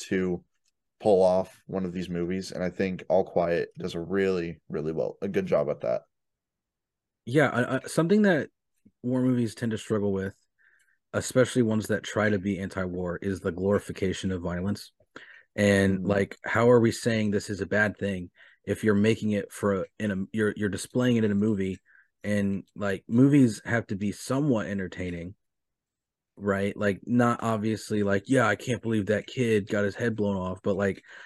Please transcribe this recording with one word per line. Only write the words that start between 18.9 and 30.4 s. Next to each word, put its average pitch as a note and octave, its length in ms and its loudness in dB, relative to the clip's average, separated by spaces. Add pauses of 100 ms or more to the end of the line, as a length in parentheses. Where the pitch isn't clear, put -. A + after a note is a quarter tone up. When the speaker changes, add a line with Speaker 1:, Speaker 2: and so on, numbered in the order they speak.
Speaker 2:
making G#2+ 380 2
it G2+ 200 -4
for G2 300 -2
a, - 20 -4 (140)
in G#2+ 120 -2
a, F#2+ 60 -2 (160)
you're, G#2+ 240 0
you're G2+ 120 -2
displaying B2 480 0
it A2 80 2
in G#2 60 2
a G2+ 40 0
movie G2+ 440 0 (440)
and, G2 420 -2 (120)
like, G2 320 -4
movies B2+ 560 4
have A2 240 -2
to G#2+ 80 -6
be G2 160 -2
somewhat B2+ 540 -2
entertaining, F2+ 680 -8 (1000)
right? G2+ 400 -2
Like, G2+ 280 -2
not A#2+ 380 2
obviously, A2 600 -2
like, G2+ 240 0
"Yeah, B2+ 200 4
I G#2 100 2
can't A#2 260 -6
believe A2 240 0
that G#2 200 0
kid A2 420 0
got G#2 160 0
his G2+ 100 -2
head A#2 220 -4
blown G2+ 200 -2
off," F#2 260 -6